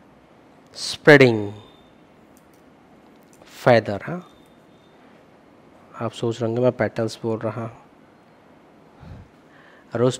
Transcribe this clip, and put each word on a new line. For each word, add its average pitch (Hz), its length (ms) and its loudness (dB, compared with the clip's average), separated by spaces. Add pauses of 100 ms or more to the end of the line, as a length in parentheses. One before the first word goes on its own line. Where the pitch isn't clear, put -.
(760)
स्प्रेडिंग 120 760 4 (2000)
फेदर, 107 400 2
हाँ, 175 260 -12 (1700)
आप 113 120 -8
सोच 117 280 -6
रहे 113 80 -4
होंगे 120 140 -4
मैं 123 100 2
पेटल्स 110 500 -6
बोल 110 160 -4
रहा 113 240 -8
हूँ, 113 80 -12 (2250)
रोज़ 123 280 -2